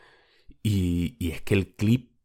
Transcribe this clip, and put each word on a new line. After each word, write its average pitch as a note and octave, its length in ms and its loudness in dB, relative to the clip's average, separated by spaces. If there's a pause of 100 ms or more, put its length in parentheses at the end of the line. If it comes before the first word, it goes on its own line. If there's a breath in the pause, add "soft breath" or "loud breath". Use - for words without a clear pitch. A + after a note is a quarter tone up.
(600 soft breath)
y, F2+ 560 0
y E2+ 140 -4
es - 100 -10
que - 140 0
el F#2+ 180 0
clip A2+ 380 0 (120)